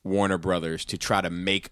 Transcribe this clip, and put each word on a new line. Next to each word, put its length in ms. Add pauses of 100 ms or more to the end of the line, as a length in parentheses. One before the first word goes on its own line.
Warner 340
Brothers 480
to 140
try 220
to 100
make 400